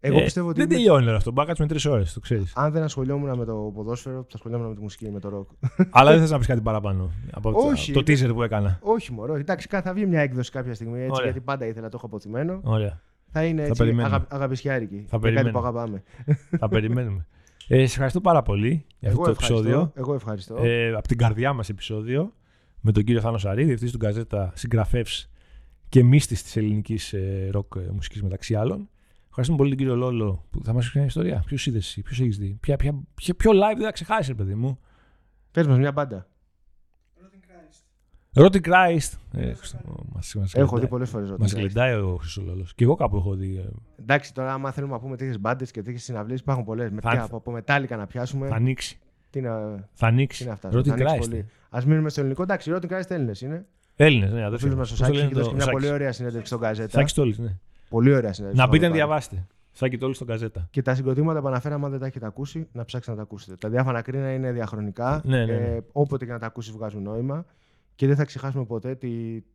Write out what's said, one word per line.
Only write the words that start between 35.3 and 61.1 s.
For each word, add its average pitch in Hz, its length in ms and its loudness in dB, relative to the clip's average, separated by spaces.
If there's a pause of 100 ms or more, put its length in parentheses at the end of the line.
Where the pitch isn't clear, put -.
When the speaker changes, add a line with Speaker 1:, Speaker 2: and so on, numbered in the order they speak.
Speaker 1:
Πες 165 160 2
μας 131 120 6
μια 139 140 4
μπάντα. 135 340 -4 (2000)
Speaker 2:
Rotting 185 300 10
Christ. 170 460 4 (200)
Ε, - 200 -4 (600)
μας, - 200 -10
μας 98 200 -4
Speaker 1:
Έχω 135 100 6
Speaker 2:
γλεντάει. 123 160 2
Speaker 1:
δει 127 80 0
πολλές 123 220 -4
φορές 101 220 -6
Rotting 95 60 -8
Speaker 2:
Μας 101 160 2
Speaker 1:
Christ. 101 40 -4
Speaker 2:
γλεντάει 110 360 2
ο 95 260 0
Χρυσολόλος. 90 540 -8
Και 120 100 2
εγώ 131 100 6
κάπου 104 220 0
έχω 98 180 -2
δει, 95 220 -6
ε. 92 120 -8 (320)
Speaker 1:
Εντάξει, 139 340 0
τώρα 131 180 -4
άμα 135 180 -4
θέλουμε 139 220 -6
να 117 80 -6
πούμε 131 160 -10
τέτοιες 123 240 -6
μπάντες 127 300 -2
και 110 120 -10
τέτοιες 120 200 -10
συναυλίες, 120 380 -6
υπάρχουν 131 240 -2
πολλές. 113 260 -4
Με 107 100 -6
Speaker 2:
Θα 113 100 0
Speaker 1:
ποια, 120 80 4
Speaker 2:
θα 117 60 -2
Speaker 1:
από, 113 120 -10
από 117 300 -8
Metallica 131 300 -6
να 104 100 -8
πιάσουμε. 127 420 -8
Speaker 2:
θα 123 60 -4
ανοίξει. 127 440 -4 (320)
Speaker 1:
Τι 135 100 -8
να, 107 520 -8
Speaker 2:
Θα - 140 0
ανοίξει. 127 360 2
Speaker 1:
τι 123 60 -8
να 113 60 -8
αυτά, 98 180 -14
Speaker 2:
Rotting 127 140 2
Speaker 1:
θα 143 80 0
ανοίξει 135 240 2
Speaker 2:
Christ, 113 60 -2
Speaker 1:
πολύ. 117 140 -6
Speaker 2:
ε. 104 80 -8 (240)
Speaker 1:
Ας 123 160 -6
μείνουμε 156 220 2
στο 147 120 -6
ελληνικό. 135 220 -2
Εντάξει, 185 320 -4
Rotting 180 160 -6
Christ 185 200 -6
Έλληνες 131 300 -4
είναι. 160 260 -10 (300)
Speaker 2:
Έλληνες, 123 360 6
ναι, 117 100 -2
Speaker 1:
Ο 104 40 -2
Speaker 2:
αδερφοί 113 180 -4
Speaker 1:
φίλος 135 140 0
Speaker 2:
μας. 123 120 -4
Speaker 1:
μας - 0 -
ο - 0 -
Speaker 2:
Πώς 113 80 -4
το 123 60 2
Speaker 1:
Σάκης 139 160 4
Speaker 2:
λένε 147 60 2
Speaker 1:
έχει 131 80 -2
δώσει 120 160 0
Speaker 2:
το 131 60 -4
Speaker 1:
και 135 60 0
μια 131 100 2
πολύ 135 120 0
Speaker 2:
Σάκης; 143 160 0
Speaker 1:
ωραία 139 120 -2
συνέντευξη 117 340 -6
στον 123 140 -6
Γκαζέτα. 110 300 -2
Speaker 2:
Σάκης 143 220 2
Τόλης, 120 260 2
ναι. 110 180 -6 (320)
Speaker 1:
Πολύ 120 260 6
ωραία 113 180 2
συνέντευξη 98 120 -8 (160)
Speaker 2:
Να 127 60 8
Speaker 1:
στον - 20 4
Speaker 2:
μπείτε 151 160 6
να 175 60 4
Speaker 1:
Γκαζέτα. 156 160 2
Speaker 2:
διαβάσετε. 131 400 -4 (260)
Σάκη 127 260 -2
Τόλη 131 160 -2
στον 131 120 -12
Γκαζέτα. 113 440 -6
Speaker 1:
Και 139 120 -2
τα 131 120 0
συγκροτήματα 139 460 0